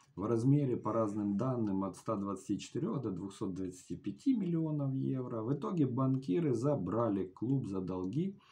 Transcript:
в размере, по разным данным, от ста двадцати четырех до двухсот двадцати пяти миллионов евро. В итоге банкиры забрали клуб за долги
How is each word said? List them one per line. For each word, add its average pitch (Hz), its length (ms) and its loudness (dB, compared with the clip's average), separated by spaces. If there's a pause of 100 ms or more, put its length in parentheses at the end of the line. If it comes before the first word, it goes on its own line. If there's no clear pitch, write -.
(160)
в 95 100 -4
размере, 123 520 4
по 110 160 -2
разным 104 440 0
данным, 107 480 0
от 92 100 -6
ста 110 220 -4
двадцати 98 420 -4
четырех 127 420 -4
до 110 100 -4
двухсот 95 440 -6
двадцати 90 400 -8
пяти 240 420 0
миллионов 160 560 0
евро. 131 480 -2
В 120 120 0
итоге 170 340 2
банкиры 131 640 2
забрали 110 720 2
клуб 123 420 -2
за 98 120 -2
долги 95 580 -2 (140)